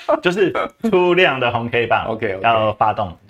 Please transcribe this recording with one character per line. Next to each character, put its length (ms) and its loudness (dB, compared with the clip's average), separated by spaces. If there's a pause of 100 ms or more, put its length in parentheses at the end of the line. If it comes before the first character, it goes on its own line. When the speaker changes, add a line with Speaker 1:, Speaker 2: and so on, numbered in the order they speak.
(220)
Speaker 1:
就 80 0
是 240 0 (380)
出 220 4
量 260 2
的 100 0
红 200 -4
K 180 0
棒 200 0
Speaker 2:
OK，OK。 360 -6
Speaker 1:
要 300 2
发 180 0
动， 260 -6 (120)